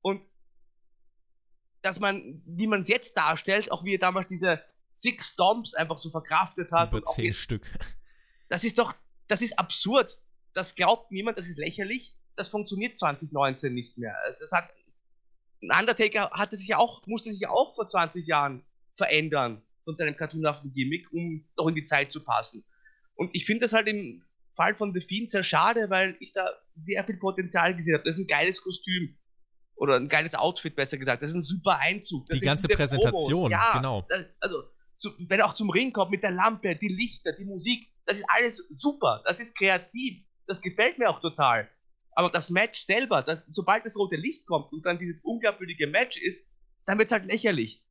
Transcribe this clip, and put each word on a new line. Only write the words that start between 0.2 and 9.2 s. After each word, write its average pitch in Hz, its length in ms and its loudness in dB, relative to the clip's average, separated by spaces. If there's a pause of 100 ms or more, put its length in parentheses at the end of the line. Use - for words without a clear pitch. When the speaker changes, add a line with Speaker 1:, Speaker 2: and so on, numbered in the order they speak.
Speaker 1:
dass 190 180 -2
man, 196 480 -2
wie 170 200 -2
man's 202 220 0
jetzt 233 280 0
darstellt, 190 560 0
auch - 120 -6
wie 196 100 -2
er 185 40 0
damals 185 300 0
diese 175 340 0 (320)
zig 247 280 -2
Stomps 214 520 2
einfach 160 240 -2
so 165 120 -10
verkraftet 165 600 -2
hat 170 200 4
Speaker 2:
Über 113 80 0
Speaker 1:
und 104 80 -4
auch - 80 2
Speaker 2:
zehn 110 120 0
Speaker 1:
jetzt 107 120 0
Speaker 2:
Stück. - 320 -4 (800)
Speaker 1:
Das 180 140 -2
ist 226 160 0
doch, 226 160 2 (320)